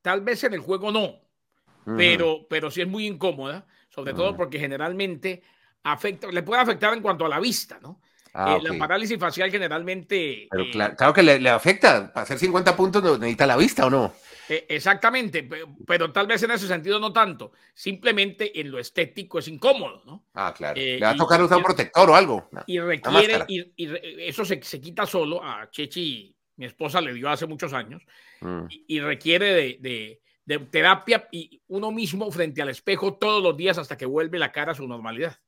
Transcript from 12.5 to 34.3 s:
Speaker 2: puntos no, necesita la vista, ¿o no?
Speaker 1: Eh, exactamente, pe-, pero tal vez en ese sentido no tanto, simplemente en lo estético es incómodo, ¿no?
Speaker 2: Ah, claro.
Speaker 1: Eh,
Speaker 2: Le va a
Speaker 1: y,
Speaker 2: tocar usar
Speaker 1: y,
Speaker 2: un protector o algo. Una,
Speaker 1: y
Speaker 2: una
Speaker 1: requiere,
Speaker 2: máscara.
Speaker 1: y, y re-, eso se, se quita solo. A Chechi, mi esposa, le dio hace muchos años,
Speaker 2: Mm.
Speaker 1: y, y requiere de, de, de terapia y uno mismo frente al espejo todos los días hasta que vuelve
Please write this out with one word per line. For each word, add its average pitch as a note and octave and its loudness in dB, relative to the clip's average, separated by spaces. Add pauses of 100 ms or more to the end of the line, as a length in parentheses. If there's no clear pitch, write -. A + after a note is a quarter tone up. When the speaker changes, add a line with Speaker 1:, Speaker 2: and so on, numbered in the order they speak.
Speaker 2:
puntos F#3+ 4
no, D3+ 6
necesita A#2 2
la B2+ 4
vista, - 4
¿o - 4
no? B2 2 (340)
Speaker 1:
Eh, D#3 -6
exactamente, G3 0
pe-, D#3 -14 (200)
pero E3+ 0
tal G3+ 0
vez G#3+ 0
en A#3 0
ese G3+ -2
sentido F#3 -2
no G#3+ -2
tanto, F#3 0 (220)
simplemente G3+ -2
en C#3+ -8
lo B2+ -8
estético - -6
es D#3 -10
incómodo, D#3+ -2
¿no? D3+ -20
Speaker 2:
Ah, F#2 -4
claro. D2 -6
Speaker 1:
Eh, C3 -4
Speaker 2:
Le G#2+ 0
va A2 6
a C3 2
Speaker 1:
y, - -4
Speaker 2:
tocar E3 4
usar F3+ 4
Speaker 1:
y, - 6
Speaker 2:
un F3+ 0
protector F3+ 6
o D#3 10
algo. D3+ 6
Una, - -14
Speaker 1:
y F3 -6
Speaker 2:
una E3+ -6
Speaker 1:
requiere, E3 4
Speaker 2:
máscara. G3 -2
Speaker 1:
y, F3+ -8
y E3 -10
re-, E3 -12
eso G3+ -4
se, F3 -6
se - -12
quita F3 -6
solo. E3+ -4
A A2 -12
Chechi, C#3+ -10 (220)
mi B2 -14
esposa, D#3 -4
le C3 -6
dio B2 -6
hace D#3+ -4
muchos D#3 -10
años, C3 -10 (420)
Speaker 2:
Mm. F2+ -8
Speaker 1:
y, - -20
y D#3 -4
requiere E3+ 0
de, C3+ 0
de, A2+ -10 (240)
de D3 -4
terapia F#3+ 2
y E3 -16
uno G#3 -6
mismo G#3 -6
frente D3+ -4
al C#3 -6
espejo G3 -4
todos G#3 0
los E3 2
días F3 0
hasta C#3+ -10
que C3 -6
vuelve D#3+ -2